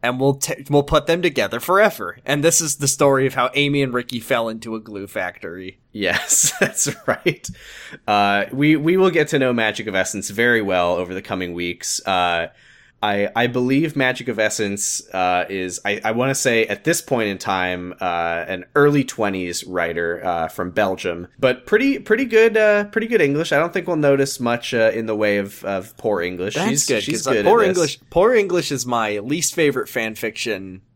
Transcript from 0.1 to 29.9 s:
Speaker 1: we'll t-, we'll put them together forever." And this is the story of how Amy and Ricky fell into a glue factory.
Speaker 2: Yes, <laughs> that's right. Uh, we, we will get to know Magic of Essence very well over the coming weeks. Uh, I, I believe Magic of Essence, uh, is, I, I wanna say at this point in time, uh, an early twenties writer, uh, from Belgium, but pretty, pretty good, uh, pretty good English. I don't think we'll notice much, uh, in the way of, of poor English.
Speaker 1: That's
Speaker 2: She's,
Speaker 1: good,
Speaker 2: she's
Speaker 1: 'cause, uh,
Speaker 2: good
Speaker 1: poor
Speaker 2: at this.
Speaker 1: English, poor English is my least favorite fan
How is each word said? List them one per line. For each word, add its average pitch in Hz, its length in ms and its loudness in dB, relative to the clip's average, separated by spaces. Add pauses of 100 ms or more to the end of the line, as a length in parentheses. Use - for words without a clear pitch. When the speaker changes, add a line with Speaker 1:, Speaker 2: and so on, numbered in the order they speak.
Speaker 1:
we'll 139 140 4
t-, 139 340 -6
we'll 143 140 4
put 147 240 2
them 170 160 0
together 120 360 0
forever." 180 680 2
And 143 180 0
this 165 160 4
is 156 160 -4
the 143 120 -2
story 135 380 4
of 127 60 0
how 127 220 0
Amy 143 280 2
and 127 120 -2
Ricky 120 260 -4
fell 117 300 0
into 113 240 -10
a 113 60 -6
glue 101 260 -12
factory. 92 720 -10 (120)
Speaker 2:
Yes, - 640 0
<laughs> - 40 -4
that's - 300 0 (180)
right. - 400 -2 (580)
Uh, 101 460 2
we, 147 240 4
we 165 220 2
will 190 120 6
get 151 180 2
to 156 100 0
know 127 160 2
Magic 110 320 0
of 98 80 -6
Essence 95 340 -2
very 117 320 2
well 90 360 2
over 90 180 -4
the 98 80 -8
coming 90 320 -6
weeks. 87 520 -6
Uh, 90 420 0 (520)
I, 101 360 0
I 120 100 2
believe 131 480 0
Magic 127 320 -2
of 110 140 -4
Essence, 104 760 -2
uh, 90 340 2
is, 92 360 -6
I, 104 200 -2
I 107 60 0
wanna 127 240 0
say 117 320 2
at 101 160 -6
this 165 180 0
point 113 280 -2
in 95 100 -4
time, 90 600 -4
uh, 85 480 -2
an 90 160 -6 (100)
early 143 300 4
twenties 95 600 -4
writer, 85 600 -2
uh, 85 240 -2
from 90 240 -6
Belgium, 90 560 -2 (100)
but 127 260 0
pretty, 254 360 2
pretty 226 240 0
good, 220 320 4
uh, 208 300 4
pretty 220 200 -2
good 226 140 2
English. 147 320 2
I 143 80 4
don't 170 120 0
think 180 140 -4
we'll 175 100 0
notice 139 440 2
much, 120 340 -2
uh, 113 180 4
in 113 140 -4
the 110 80 -2
way 104 240 2
of, 98 260 -6
of 98 320 -6
poor 101 260 0
English. 90 320 -4
Speaker 1:
That's 170 160 0
Speaker 2:
She's, 143 160 0
Speaker 1:
good, 113 180 0
Speaker 2:
she's - 180 -4
Speaker 1:
'cause, 135 60 -4
uh, 131 60 2
Speaker 2:
good 104 120 2
Speaker 1:
poor 220 160 6
Speaker 2:
at 190 60 4
this. 185 80 0
Speaker 1:
English, 160 240 0 (100)
poor 214 240 4
English 180 380 2
is 123 120 -4
my 110 360 0
least 143 340 -4
favorite 143 340 2
fan 110 280 -4